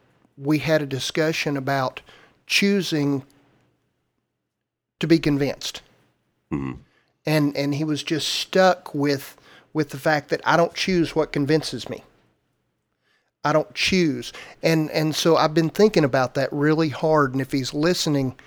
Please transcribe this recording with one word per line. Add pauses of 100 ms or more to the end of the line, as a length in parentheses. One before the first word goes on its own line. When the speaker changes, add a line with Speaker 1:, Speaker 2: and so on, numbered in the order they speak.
(380)
Speaker 1:
we
had
a
discussion
about (460)
choosing (1800)
to
be
convinced. (680)
Speaker 2:
Mm-hmm. (520)
Speaker 1:
And,
and
he
was
just
stuck
with, (360)
with
the
fact
that
I
don't
choose
what
convinces
me. (1400)
I
don't
choose. (280)
And,
and
so
I've
been
thinking
about
that
really
hard,
and
if
he's
listening, (120)